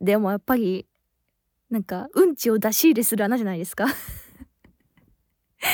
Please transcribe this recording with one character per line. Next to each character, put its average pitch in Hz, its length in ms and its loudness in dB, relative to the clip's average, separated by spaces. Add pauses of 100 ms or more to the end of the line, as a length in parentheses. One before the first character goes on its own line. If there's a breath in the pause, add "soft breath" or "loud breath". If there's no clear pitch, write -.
で 202 160 2
も 208 140 0
や 202 80 -2
っ - 20 -8
ぱ 262 160 0
り、 190 320 -4 (800)
な 226 120 -4
ん 190 40 -8
か、 190 300 -8
う 381 120 6
ん 320 100 2
ち - 140 0
を 220 80 2
出 220 140 0
し - 120 2
入 320 100 8
れ 233 80 2
す - 140 0
る 208 80 0
穴 233 120 0
じ 233 60 -2
ゃ 208 40 -2
な 190 80 -4
い 165 40 -6
で 170 80 -6
す - 100 -12
か。 214 120 0
<laughs> 277 60 -4 (1800 loud breath)